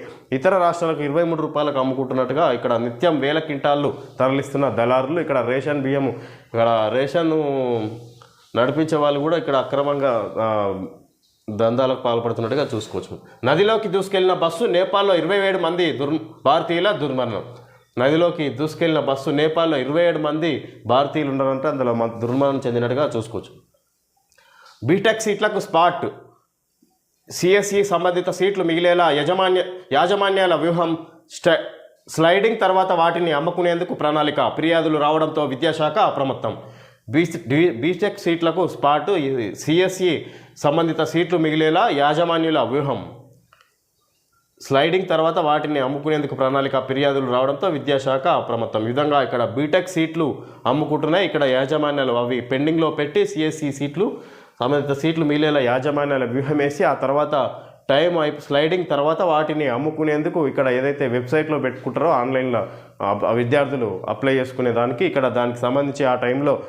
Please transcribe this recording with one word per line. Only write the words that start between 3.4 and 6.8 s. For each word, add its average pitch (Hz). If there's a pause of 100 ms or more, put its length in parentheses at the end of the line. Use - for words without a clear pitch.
తరలిస్తున్న 135
దళారులు, 131
ఇక్కడ 139
రేషన్ 131
బియ్యం, 135 (400)
ఇక్కడ 113